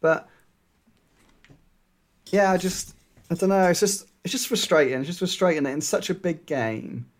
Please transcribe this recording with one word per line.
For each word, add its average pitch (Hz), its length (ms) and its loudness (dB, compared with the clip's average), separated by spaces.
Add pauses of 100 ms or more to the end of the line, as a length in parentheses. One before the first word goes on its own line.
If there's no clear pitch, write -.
but 160 280 0 (2000)
yeah, 190 260 2
I 185 60 2
just, - 360 -6 (340)
I 170 60 -2
don't 190 140 0
know. 190 200 4
It's 175 120 2
just, - 260 0 (160)
it's 185 80 -8
just 254 160 -4
frustrating. 143 540 2
It's 139 80 -6
just 175 100 -10
frustrating 180 460 0
that 135 80 -2
in 147 80 -4
such - 300 -4
a 180 40 -2
big 170 320 -6
game, 120 600 -4 (140)